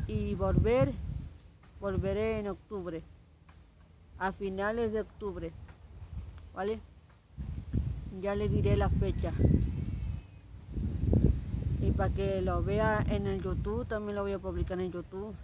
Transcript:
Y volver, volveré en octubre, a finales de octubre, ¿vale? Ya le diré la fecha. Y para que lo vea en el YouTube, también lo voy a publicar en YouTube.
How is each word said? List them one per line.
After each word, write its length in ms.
Y 280
volver, 600
volveré 580
en 100
octubre, 540
a 140
finales 580
de 120
octubre, 500
¿vale? 260
Ya 120
le 140
diré 300
la 100
fecha. 460
Y 80
para 240
que 260
lo 220
vea 440
en 200
el 160
YouTube, 440
también 300
lo 60
voy 100
a 60
publicar 420
en 120
YouTube. 520